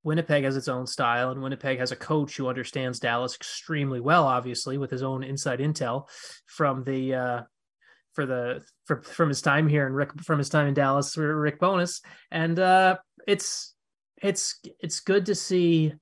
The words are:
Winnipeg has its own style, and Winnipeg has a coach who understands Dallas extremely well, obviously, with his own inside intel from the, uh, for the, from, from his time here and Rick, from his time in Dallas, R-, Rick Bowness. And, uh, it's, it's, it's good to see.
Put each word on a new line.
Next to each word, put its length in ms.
Winnipeg 420
has 100
its 140
own 180
style, 440
and 100
Winnipeg 380
has 120
a 60
coach 400
who 100
understands 500
Dallas 380
extremely 640
well, 260
obviously, 520
with 120
his 140
own 180
inside 380
intel 480
from 400
the, 280
uh, 280
for 120
the, 380
from, 160
from 260
his 140
time 260
here 180
and 100
Rick, 160
from 140
his 100
time 200
in 60
Dallas, 440
R-, 180
Rick 240
Bowness. 420
And, 260
uh, 400
it's, 480
it's, 400
it's 220
good 240
to 100
see. 680